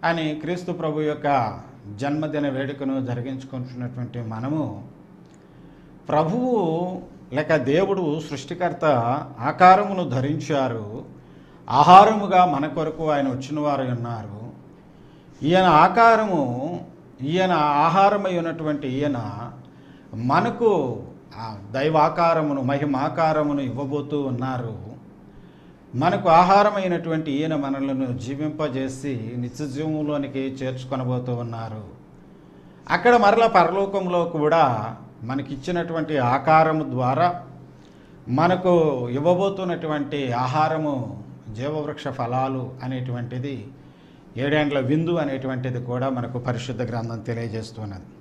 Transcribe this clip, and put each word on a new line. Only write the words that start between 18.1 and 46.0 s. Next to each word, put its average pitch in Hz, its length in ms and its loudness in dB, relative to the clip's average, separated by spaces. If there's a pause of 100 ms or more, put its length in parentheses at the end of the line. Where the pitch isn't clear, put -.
ఉన్నటువంటి 156 500 -4
ఈయన 120 600 -4 (680)
మనకు 151 880 0 (340)
ఆ 110 220 -12 (120)
దైవాకారమును, 156 920 2
మహిమాకారమును 147 1000 0
ఇవ్వబోతూ 143 640 -4
ఉన్నారు. 120 720 -6 (1000)
మనకు 175 340 0
ఆహారమైనటువంటి 175 1040 4
ఈయన 156 240 -2
మనలను 135 640 -4
జీవింపజేసి 135 1160 -6
నిత్య 123 300 -6
జీవంలోనికి 147 720 -4
చేర్చుకొనబోతూ 127 960 -6
ఉన్నారు. 113 500 -8 (1040)
అక్కడ 196 260 6
మరలా 208 300 6
పరలోకంలో 185 800 2
కూడా 147 720 2 (260)
మనకిచ్చినటువంటి 156 960 -4
ఆకారము 156 720 4
ద్వారా 135 520 0 (840)
మనకు 175 440 2 (360)
ఇవ్వబోతున్నటువంటి 151 1200 -2
ఆహారము 139 880 -2 (300)
జీవవృక్ష 147 560 -6
ఫలాలు 127 720 -4
అనేటువంటిది, 127 840 -8 (680)
ఏడేండ్ల 143 420 0
విందు 156 320 0
అనేటువంటిది 131 720 -4
కూడా 127 260 -4